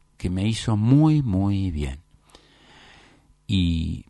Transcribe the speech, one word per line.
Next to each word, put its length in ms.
que 120
me 180
hizo 280
muy, 460
muy 500
bien. 300
Y 640